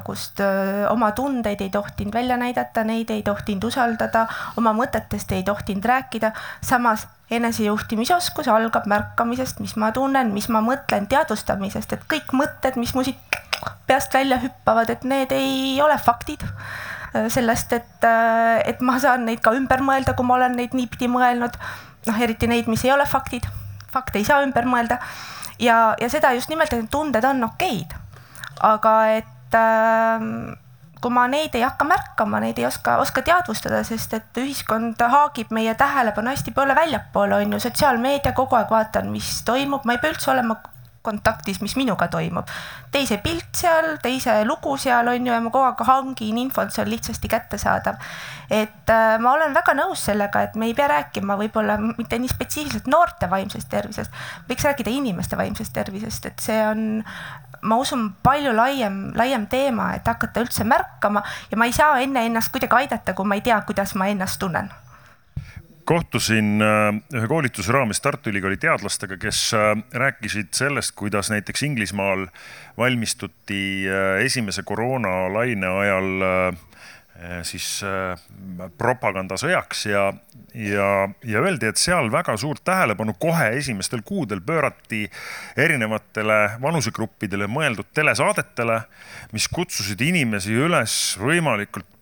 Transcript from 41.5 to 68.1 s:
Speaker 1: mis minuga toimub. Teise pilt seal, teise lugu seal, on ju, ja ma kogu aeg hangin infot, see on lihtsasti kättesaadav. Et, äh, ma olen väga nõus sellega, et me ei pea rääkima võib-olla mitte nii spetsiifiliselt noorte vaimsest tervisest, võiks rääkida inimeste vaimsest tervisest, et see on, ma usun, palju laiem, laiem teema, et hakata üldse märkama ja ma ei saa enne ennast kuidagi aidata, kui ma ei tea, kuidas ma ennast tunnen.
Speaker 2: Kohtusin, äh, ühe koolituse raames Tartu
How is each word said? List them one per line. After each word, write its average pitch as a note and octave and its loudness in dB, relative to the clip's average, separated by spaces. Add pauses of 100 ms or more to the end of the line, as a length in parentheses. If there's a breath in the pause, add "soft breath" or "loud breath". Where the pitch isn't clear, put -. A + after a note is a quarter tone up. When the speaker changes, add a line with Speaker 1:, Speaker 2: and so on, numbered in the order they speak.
Speaker 1:
mis G3+ -6
minuga G3+ 0
toimub. E3+ -4 (440 loud breath)
Teise B3+ 0
pilt E4+ -4
seal, D#4+ 2
teise B3 0 (100)
lugu C#4+ -2
seal, A#3+ 2
on B3 -2
ju, A#3+ 2
ja A#3 0
ma A3+ -4
kogu C4+ 4
aeg A#3+ -2
hangin B3+ 0
infot, G#3 -2
see - -4
on G#3 -2
lihtsasti A3+ -6
kättesaadav. G3+ -2 (480 loud breath)
Et, G#3+ 0
äh, A3 6
ma B3 6
olen D#4 2
väga E4+ 6
nõus E4+ -2
sellega, G3+ 0
et G#3 -10
me A3+ 0
ei A#3 -4
pea C#4+ 4
rääkima G3+ -2
võib-olla G#3+ 0
mitte A3+ -4
nii B3+ -2
spetsiifiliselt D4 -6
noorte D#4+ 2
vaimsest G3 -4
tervisest, - -6 (320 loud breath)
võiks B3 -2
rääkida C#4+ 0
inimeste G3 -2
vaimsest G3+ -4
tervisest, G#3+ -6
et - -10
see A3 2
on, G#3+ 0 (800 loud breath)
ma A3 2
usun, C4 -2 (180)
palju C#4 4
laiem, A3+ 0 (140)
laiem A#3+ 2
teema, B3 0
et - -4
hakata A#3 -2
üldse - -2
märkama G#3+ 2 (300 loud breath)
ja G#3+ 0
ma A#3 4
ei A#3+ -4
saa D4 6
enne C4+ 0
ennast A3+ -2
kuidagi B3 4
aidata, A#3+ -2
kui G3 -2
ma G3+ 2
ei G#3 -4
tea, A3 4
kuidas G3 -2
ma F#3+ 0
ennast F#3+ -4
tunnen. F#3+ -4 (1120 loud breath)
Speaker 2:
Kohtusin, A2 2
äh, G#2+ 4 (180)
ühe A#2 -2
koolituse B2+ -2
raames A#2+ 0
Tartu C#3 -2